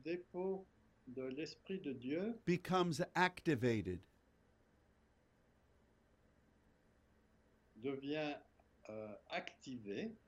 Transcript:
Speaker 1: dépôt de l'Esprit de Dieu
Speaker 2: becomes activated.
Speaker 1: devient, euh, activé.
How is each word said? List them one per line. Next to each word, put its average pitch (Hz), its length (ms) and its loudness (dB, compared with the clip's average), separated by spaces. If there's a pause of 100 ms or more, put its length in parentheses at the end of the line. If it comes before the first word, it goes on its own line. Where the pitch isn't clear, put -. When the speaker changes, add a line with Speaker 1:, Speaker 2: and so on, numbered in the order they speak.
Speaker 1:
dépôt 180 640 -2 (420)
de 127 160 -6
l'Esprit 147 560 -4
de 143 140 -4
Dieu 160 520 -2
Speaker 2:
becomes 175 540 4 (160)
activated. 120 840 4 (3750)
Speaker 1:
devient, 139 540 -4 (540)
euh, 107 240 -10 (160)
activé. 135 840 -6 (160)